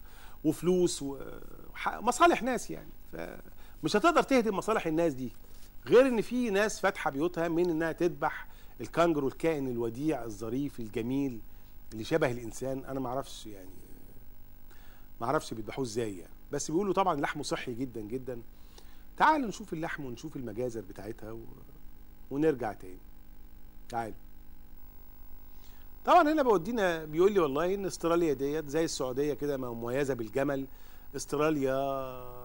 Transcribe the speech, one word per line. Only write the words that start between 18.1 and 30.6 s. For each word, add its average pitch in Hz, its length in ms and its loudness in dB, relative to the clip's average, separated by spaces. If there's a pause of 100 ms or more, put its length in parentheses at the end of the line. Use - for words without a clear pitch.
تعالوا 277 300 6
نشوف 196 260 -8
اللحم 160 320 -4
ونشوف 131 300 -8
المجازر 117 460 -4
بتاعتها 104 500 -10
و-، 113 80 -10 (920)
ونرجع 135 420 2
تاني. 98 260 -10 (920)
تعالوا. 113 260 -2 (1900)
طبعا 311 280 10
هنا 311 100 4
بودينا، 185 600 4
بيقول 160 260 6
لي 202 80 4
والله 160 360 4
ان 196 100 -4
استراليا 170 480 4
ديت 143 360 -2
زي 156 140 2
السعوديه 143 500 0
كده، 143 240 -2
ما 127 120 -4
مميزه 123 440 0
بالجمل، 135 540 0 (480)